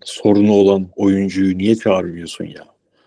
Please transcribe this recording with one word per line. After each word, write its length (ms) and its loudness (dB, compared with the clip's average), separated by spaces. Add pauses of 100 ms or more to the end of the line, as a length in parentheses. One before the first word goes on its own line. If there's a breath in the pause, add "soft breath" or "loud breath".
sorunu 480 2
olan 440 2
oyuncuyu 600 0
niye 180 2
çağırmıyorsun 680 -4
ya? 200 -18 (420)